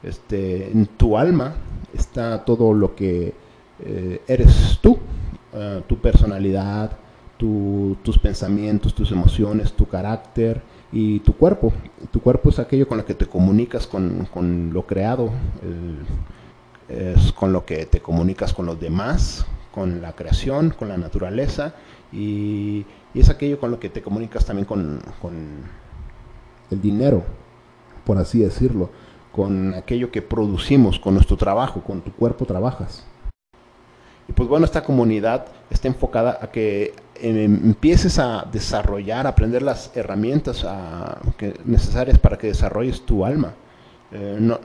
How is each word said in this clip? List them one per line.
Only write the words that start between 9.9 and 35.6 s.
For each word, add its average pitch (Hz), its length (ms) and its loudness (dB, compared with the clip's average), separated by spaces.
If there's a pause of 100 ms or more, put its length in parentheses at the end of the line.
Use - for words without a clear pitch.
y 107 280 0
tu - 140 4
cuerpo. 160 400 2 (380)
Tu 113 100 -2
cuerpo - 280 4
es - 100 2
aquello 135 280 2
con - 100 -4
lo - 80 -6
que - 80 -6
te - 120 -2
comunicas 104 600 2
con, 90 460 -4
con 87 400 -2
lo 87 120 -4
creado, 110 460 -2 (300)
el, 85 380 -10 (880)
es 90 440 2
con 95 220 2
lo 90 120 0
que 82 200 -6
te - 160 0
comunicas 87 520 0
con 92 120 -4
los 82 140 -6
demás, 92 640 -2 (280)
con 90 280 -4
la 82 120 -14
creación, 143 640 -2
con 107 120 -8
la 92 80 -6
naturaleza 107 760 -4 (380)
y, 104 760 -4 (280)
y - 60 -4
es 120 100 8
aquello 143 300 -2
con 120 120 -4
lo 120 80 -6
que 101 100 -10
te - 120 -12
comunicas 110 440 -4
también 98 200 -6
con, 80 340 -6 (220)
con 85 120 -12 (1400)
el 98 120 -6
dinero, 104 420 2 (840)
por 101 120 2
así 95 220 0
decirlo, 104 500 0 (420)
con 98 420 -2
aquello 120 380 -4
que 107 100 -4
producimos, 107 800 2
con 98 160 2
nuestro 95 220 4
trabajo, 101 440 0
con 95 200 -10
tu 98 100 -14
cuerpo 117 340 -2
trabajas. 95 580 -4 (1200)
Y - 60 -8
pues 123 140 4
bueno, 156 180 4
esta 156 180 -2
comunidad 113 640 2 (220)